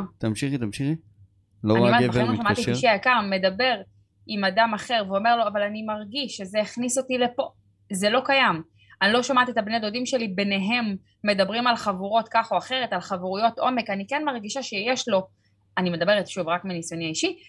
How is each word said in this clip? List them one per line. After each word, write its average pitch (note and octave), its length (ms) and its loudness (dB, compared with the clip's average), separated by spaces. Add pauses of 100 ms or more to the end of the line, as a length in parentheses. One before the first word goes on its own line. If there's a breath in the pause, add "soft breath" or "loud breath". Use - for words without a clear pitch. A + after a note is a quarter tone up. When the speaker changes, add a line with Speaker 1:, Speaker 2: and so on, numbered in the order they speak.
(180)
Speaker 1:
תמשיכי, C3+ 400 -2
תמשיכי. C3+ 380 -2 (680)
לא G#2+ 100 4
Speaker 2:
אני A#2 60 6
Speaker 1:
רואה - 120 6
Speaker 2:
אומרת, B2 120 6
Speaker 1:
גבר A#2+ 80 2
Speaker 2:
בחיים A#2 200 2
לא A2 40 2
שמעתי G#3 180 0
את - 40 2
Speaker 1:
מתקשר. A#3 140 0
Speaker 2:
אישי B3 160 2
היקר A#3 320 4 (120)
מדבר G3 500 0 (460)
עם G#3 180 -4
אדם A3 300 4
אחר A3+ 340 -2
ואומר G#3+ 280 2
לו, A3 100 4
"אבל G#3 140 0
אני G#3+ 220 -4
מרגיש G#3+ 540 -6
שזה G3+ 240 -2
הכניס A#3+ 360 -4
אותי B3+ 200 -2
לפה." B3 320 0 (420)
זה G3 180 0
לא B3 160 4
קיים. A#3+ 360 2 (400 soft breath)
אני G3+ 120 4
לא B3 100 4
שומעת B3 260 2
את A3+ 80 -2
הבני A3 220 -2
דודים G#3+ 260 -4
שלי A#3 220 -2
ביניהם G3+ 680 0 (280)
מדברים G#3 440 2
על A#3 80 4
חבורות G#3 560 -2
כך A3+ 200 2
או F#3 60 2
אחרת, B3 360 -2
על F3+ 80 -2
חברויות G3 580 -2
עומק. A#3 300 0
אני G3 180 -4
כן D4 180 -4
מרגישה A#3+ 380 -6
שיש A#3 440 -4
לו, F#3+ 200 0 (500)
אני F3+ 120 0
מדברת F3+ 380 2
שוב F3 200 -6
רק F3 180 -2
מניסיוני E3 400 -6
האישי, D#4+ 320 -2 (120 loud breath)